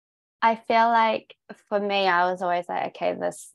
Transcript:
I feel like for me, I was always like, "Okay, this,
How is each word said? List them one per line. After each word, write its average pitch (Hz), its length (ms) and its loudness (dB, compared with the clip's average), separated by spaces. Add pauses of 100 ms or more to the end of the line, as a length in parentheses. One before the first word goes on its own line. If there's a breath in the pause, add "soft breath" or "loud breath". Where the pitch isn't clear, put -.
(420)
I 226 160 2
feel 226 320 2
like 226 440 0 (360)
for 208 100 0
me, 196 280 0
I 180 220 2
was 185 140 -4
always 175 260 0
like, 180 260 -4
"Okay, 175 240 -2
this, 175 360 -8